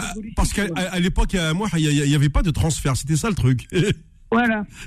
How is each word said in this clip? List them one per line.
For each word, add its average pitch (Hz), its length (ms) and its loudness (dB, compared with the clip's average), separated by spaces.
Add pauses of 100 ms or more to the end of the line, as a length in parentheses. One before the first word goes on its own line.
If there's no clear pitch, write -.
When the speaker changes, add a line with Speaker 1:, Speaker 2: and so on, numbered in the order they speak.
Speaker 1:
footballistique, 220 360 -10
Speaker 2:
parce - 160 2
qu'à, 202 160 -2
Speaker 1:
quoi. 165 120 -6
Speaker 2:
à, 185 140 -4
à 185 60 -2
l'époque, 185 340 0
à 165 200 0
moi, 202 220 -2
il 160 40 2
y 156 80 2
a, 147 160 2
il 139 60 2
y 147 40 4
avait 147 160 4
pas - 120 2
de 190 80 2
transfert, 143 460 0
c'était 151 200 -2
ça 226 120 -2
le 208 80 0
truc. 127 360 2
<laughs> 185 40 -4 (560)
Speaker 1:
Voilà. 226 320 2 (220)